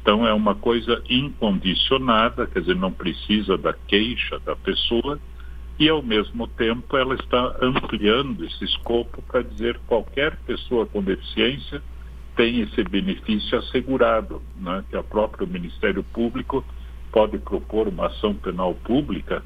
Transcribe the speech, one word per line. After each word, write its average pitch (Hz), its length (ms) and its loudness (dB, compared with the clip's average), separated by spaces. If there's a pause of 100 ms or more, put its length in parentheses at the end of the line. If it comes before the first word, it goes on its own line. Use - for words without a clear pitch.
Então 107 240 6
é 107 80 6
uma 107 220 4
coisa 117 540 2
incondicionada, 120 1400 2
quer 95 140 0
dizer, 180 160 2
não 95 160 0
precisa 95 640 0
da 80 160 0
queixa 107 720 0
da - 100 -2
pessoa, 117 640 0 (580)
e 151 120 6
ao 156 120 4
mesmo 113 460 0
tempo 120 480 0
ela 131 200 2
está 123 460 0
ampliando 120 840 2
esse - 180 -8
escopo - 600 -2
para 127 180 0
dizer 117 360 -4 (100)
qualquer 135 500 0 (100)
pessoa 117 380 0
com 101 180 -2
deficiência 117 800 -2 (520)
tem 117 260 4
esse 107 220 0
benefício 156 720 0
assegurado, 120 880 2 (180)
né, 92 260 -4
que - 80 -10
o 90 80 -2
próprio 104 440 0
Ministério 92 560 -2
Público 120 600 -2 (480)
pode 107 280 4
propor 104 480 0
uma 90 180 0
ação 101 300 0
penal 90 400 -2
pública 110 720 0